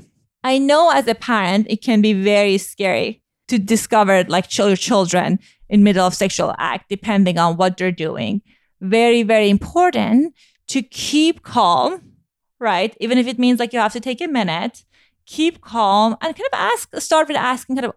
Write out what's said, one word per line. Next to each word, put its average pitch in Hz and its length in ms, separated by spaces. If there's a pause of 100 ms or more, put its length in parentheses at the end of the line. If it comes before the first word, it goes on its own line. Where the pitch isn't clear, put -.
(440)
I 262 140
know 294 340
as 269 160
a 226 60
parent, 208 560
it 214 140
can 220 180
be 214 120
very 202 440
scary 190 640 (280)
to 240 100
discover, 196 640
like, 180 240
ch-, - 120
your 202 160
children 180 640 (320)
in 208 140
middle 185 240
of 175 80
sexual 185 420
act, - 320
depending 196 480
on 170 200
what 185 200
they're 185 140
doing. 160 500 (400)
Very, 233 400
very 214 280
important 262 840 (360)
to 269 120
keep 311 600
calm, 214 580 (580)
right? 214 400
Even 247 200
if 240 80
it 247 100
means, 247 220
like, 240 140
you 247 60
have 214 140
to 247 60
take 254 220
a 349 60
minute, 214 580 (400)
keep 320 360
calm 220 600
and 320 140
kind 508 160
of - 80
ask, - 400
start 311 280
with 294 100
asking 254 380
kind 262 100
of - 100